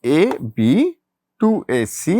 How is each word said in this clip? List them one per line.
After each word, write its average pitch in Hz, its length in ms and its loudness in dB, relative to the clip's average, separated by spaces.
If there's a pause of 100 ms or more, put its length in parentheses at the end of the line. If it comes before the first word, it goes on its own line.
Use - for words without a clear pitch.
(180)
এ - 20 4 (360)
বি, 113 160 2 (680)
টু 220 100 2 (280)
এ - 20 0 (200)
সি 185 200 0